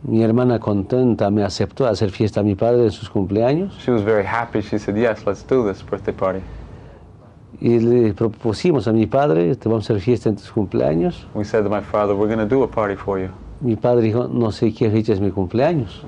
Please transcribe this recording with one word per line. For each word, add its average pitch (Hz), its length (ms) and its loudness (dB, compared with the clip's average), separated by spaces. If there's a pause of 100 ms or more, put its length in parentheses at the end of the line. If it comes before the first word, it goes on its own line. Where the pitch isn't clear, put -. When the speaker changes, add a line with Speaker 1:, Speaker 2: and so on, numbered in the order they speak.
Speaker 1:
Mi 113 180 2
hermana 117 380 4
contenta 107 720 0
me 104 120 2
aceptó 101 440 -2
a 113 40 2
hacer 101 200 0
fiesta 107 300 0
a - 20 0
mi 101 120 2
padre 120 280 4
en 110 80 4
sus - 180 -12
cumpleaños. 117 640 0 (100)
Speaker 2:
She 127 80 0
was 113 120 2
very 104 220 2
happy. 110 360 -4
She 104 160 -4
said, 104 180 -4
"Yes, 110 300 0
let's 98 220 -4
do 131 200 2
this 95 160 -6
birthday 98 300 -6
party." 95 260 -2 (1200)
Speaker 1:
Y 117 200 2
le 117 340 4
propusimos 113 760 0
a 113 60 2
mi 110 140 4
padre, 151 480 2
"Te - 140 -4
vamos 110 200 0
a 120 40 4
hacer 101 80 0
fiesta 117 280 2
en 107 60 0
tus - 160 -16
cumpleaños." 143 840 0
Speaker 2:
We 104 120 -4
said 110 180 0
to 101 60 -2
my 107 120 -2
father, 104 340 0
"We're 104 140 0
gonna 110 180 0
do 131 160 2
a 113 60 0
party 101 260 -2
for 95 240 -4
you." 92 100 -6 (300)
Speaker 1:
Mi 120 160 0
padre 123 260 2
dijo, 113 260 0
"No 120 240 0
sé 110 220 0
qué 113 160 0
fecha 110 240 2
es 95 80 0
mi 101 80 2
cumpleaños." 107 800 -2